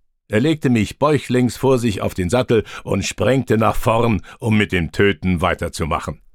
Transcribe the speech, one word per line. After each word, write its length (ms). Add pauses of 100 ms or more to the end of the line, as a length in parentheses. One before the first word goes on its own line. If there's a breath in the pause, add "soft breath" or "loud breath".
(280)
Er 120
legte 300
mich 280
bäuchlings 580
vor 220
sich 220
auf 140
den 160
Sattel 340 (200 loud breath)
und 200
sprengte 540
nach 180
vorn, 460 (160 loud breath)
um 180
mit 160
dem 200
Töten 480
weiterzumachen. 840 (120)